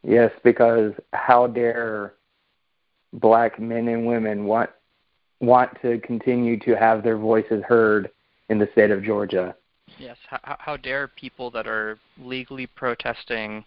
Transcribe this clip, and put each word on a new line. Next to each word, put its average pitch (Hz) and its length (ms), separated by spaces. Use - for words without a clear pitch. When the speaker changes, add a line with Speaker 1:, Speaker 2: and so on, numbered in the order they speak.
Speaker 1:
Yes, 117 280
because 117 500
how 123 340
dare 117 680
black 113 460
men 117 280
and 117 180
women 107 400
want, 113 240
want 123 320
to 117 180
continue 117 600
to 123 180
have 113 260
their 113 140
voices 110 500
heard 107 420
in 110 80
the 104 140
state 107 200
of 98 120
Georgia? 98 520
Speaker 2:
Yes, 120 200
h-, 135 160
h-, 139 120
how 147 180
dare 131 300
people 123 440
that 113 160
are 110 320
legally 127 460
protesting 113 1000